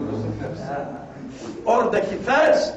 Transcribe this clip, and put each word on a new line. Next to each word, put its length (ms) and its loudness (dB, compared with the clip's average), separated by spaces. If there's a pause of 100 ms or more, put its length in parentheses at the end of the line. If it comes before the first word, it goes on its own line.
(1700)
Oradaki 600 2
fers, 500 6